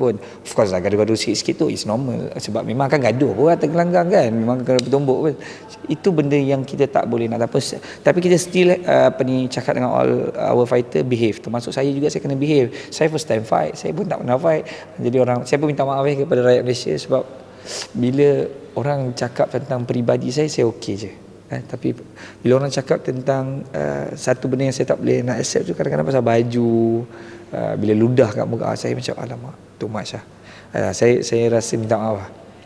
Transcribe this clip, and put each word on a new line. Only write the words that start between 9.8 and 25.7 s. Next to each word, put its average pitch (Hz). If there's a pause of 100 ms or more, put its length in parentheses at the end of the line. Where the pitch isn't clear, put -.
all 123
our 120
fighter, 123
behave. 117
Termasuk 117
saya 139
juga, 139
saya -
kena 139
behave. 139 (160)
Saya 156
first 156
time 110
fight, 156
saya -
pun 160
tak 151
pernah 127
fight. 160 (320)
Jadi 120
orang, 123
saya 143
pun 151
minta 147
maaf, 139
eh, 139
kepada 131
rakyat 123
Malaysia 123
sebab 131 (720)
bila 135 (320)
orang 135
cakap 123
tentang 127
peribadi 123
saya, 151
saya 135
okey -
je. 101 (400)
Eh, 127
tapi 127 (480)
bila 127
orang 139
cakap -
tentang, 135 (160)
uh, 143
satu 131
benda 131
yang -
saya 127
tak -
boleh 127
nak 123
accept -
tu, 170